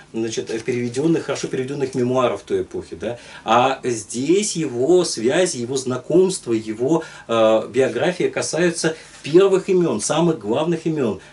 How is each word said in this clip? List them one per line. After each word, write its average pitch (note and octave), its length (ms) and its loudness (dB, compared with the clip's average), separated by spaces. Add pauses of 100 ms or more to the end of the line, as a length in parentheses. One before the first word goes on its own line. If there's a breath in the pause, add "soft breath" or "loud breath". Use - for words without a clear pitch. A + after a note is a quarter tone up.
(120 loud breath)
значит, A2+ 500 -6
переведённых, B2+ 640 -2
хорошо - 240 -6
переведённых C3+ 460 -6
мемуаров B2 480 0
той F#2+ 200 -4
эпохи, F2+ 320 -10
да. G#2 240 -8 (260 loud breath)
А B2 380 2
здесь C3 720 -2
его D#3 500 2
связи, D3+ 540 0
его A#2+ 180 -4
знакомства, C3 760 0
его, A2+ 500 0 (240 loud breath)
э, A2 460 4
биография C3 580 0
касаются E3 640 -2 (280 loud breath)
первых F#3 460 4
имён, E3+ 320 2
самых D#3+ 380 0
главных D3 480 -2
имён, C3 340 -2 (120 loud breath)